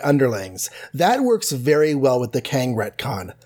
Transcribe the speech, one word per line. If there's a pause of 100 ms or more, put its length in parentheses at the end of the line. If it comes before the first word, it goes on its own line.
underlings." (240)
That
works
very
well
with
the
Kang
retcon. (140)